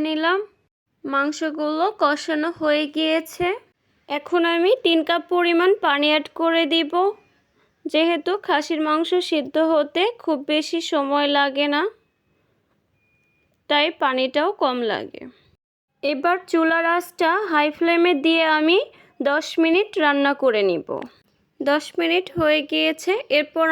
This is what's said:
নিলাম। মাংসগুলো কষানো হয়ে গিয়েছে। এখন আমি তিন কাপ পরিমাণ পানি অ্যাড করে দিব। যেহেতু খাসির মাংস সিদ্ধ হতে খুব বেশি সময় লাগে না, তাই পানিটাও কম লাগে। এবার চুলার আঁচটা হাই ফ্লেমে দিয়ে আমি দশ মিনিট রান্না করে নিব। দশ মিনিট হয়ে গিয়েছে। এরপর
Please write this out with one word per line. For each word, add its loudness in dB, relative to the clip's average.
নিলাম। 0
মাংসগুলো -2
কষানো 0
হয়ে 0
গিয়েছে। -2
এখন -2
আমি 2
তিন 4
কাপ 0
পরিমাণ 2
পানি 2
অ্যাড 0
করে 2
দিব। 0
যেহেতু 0
খাসির -2
মাংস 0
সিদ্ধ -2
হতে 0
খুব -2
বেশি -2
সময় 0
লাগে 0
না, 0
তাই 2
পানিটাও 0
কম 0
লাগে। -8
এবার 0
চুলার 2
আঁচটা -2
হাই 2
ফ্লেমে 2
দিয়ে 2
আমি 2
দশ -2
মিনিট 2
রান্না 2
করে 2
নিব। -4
দশ 0
মিনিট 0
হয়ে 2
গিয়েছে। -2
এরপর 0